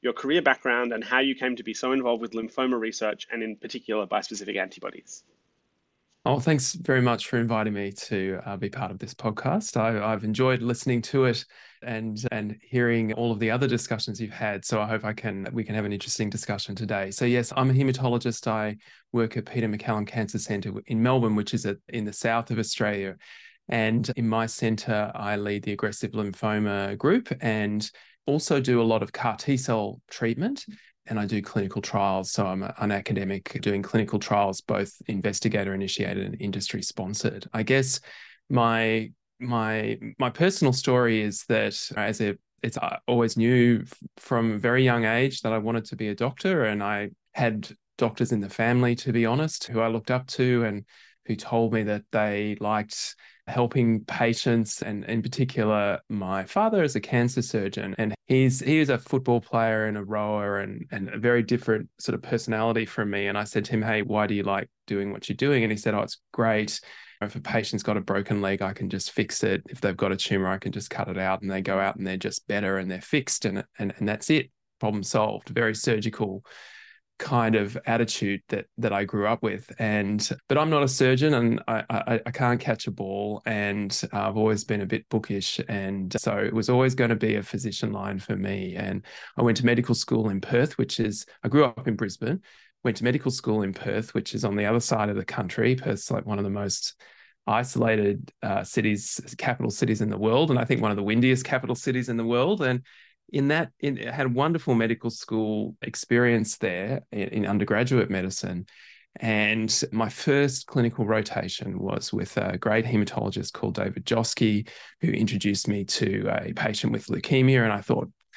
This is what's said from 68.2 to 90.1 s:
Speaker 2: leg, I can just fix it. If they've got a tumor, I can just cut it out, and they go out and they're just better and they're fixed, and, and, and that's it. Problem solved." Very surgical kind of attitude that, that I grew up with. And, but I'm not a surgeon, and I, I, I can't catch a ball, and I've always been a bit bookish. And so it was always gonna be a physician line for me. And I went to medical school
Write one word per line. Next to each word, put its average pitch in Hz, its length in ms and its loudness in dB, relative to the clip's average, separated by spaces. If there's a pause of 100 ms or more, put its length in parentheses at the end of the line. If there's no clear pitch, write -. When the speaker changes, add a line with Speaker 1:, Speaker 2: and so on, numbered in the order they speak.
Speaker 2:
leg, 98 200 0
I 95 100 -2
can 98 160 -6
just 95 220 -4
fix - 320 -2
it. 98 260 2
If - 120 -14
they've 95 160 0
got 98 160 0
a 98 40 0
tumor, 95 320 0
I 95 100 0
can 95 120 -6
just 104 200 -8
cut 98 180 -4
it 95 100 -6
out, 95 240 0
and 95 80 -4
they 95 120 -2
go 98 180 0
out 98 160 0
and 95 100 -6
they're 95 100 -4
just 92 300 -6
better 98 320 0
and 92 100 -4
they're 92 120 -6
fixed, - 440 -2
and, 101 200 -2 (120)
and, 101 220 -4
and 101 100 -2
that's 107 220 -2
it. 156 220 2 (260)
Problem 107 240 -2
solved." 107 460 0
Very 110 260 0
surgical 110 680 -2 (760)
kind 113 360 2
of 104 320 0
attitude 110 600 0
that, 101 180 -4 (120)
that 110 140 0
I 101 120 0
grew 101 240 0
up 113 160 0
with. 101 340 -4
And, 104 500 0 (200)
but 135 100 4
I'm 156 120 4
not 151 120 4
a 135 60 4
surgeon, 131 460 6
and 117 340 4
I, 110 200 0
I, 110 380 0
I 120 60 -2
can't 120 260 2
catch - 300 -2
a - 20 -2
ball, 101 560 -4
and 104 560 -2 (100)
I've 101 240 0
always 110 280 4
been 104 160 0
a 98 60 -2
bit 110 220 -4
bookish. 104 600 -2
And 98 500 -4
so 104 200 -2
it 104 140 0
was 110 160 0
always 127 280 4
gonna 117 180 4
be 107 220 2
a 104 60 -2
physician 104 500 -4
line 98 260 -6
for 101 160 -6
me. 95 400 -4
And 98 300 -4 (320)
I - 60 0
went 117 160 6
to 120 80 4
medical 120 280 4
school 110 360 0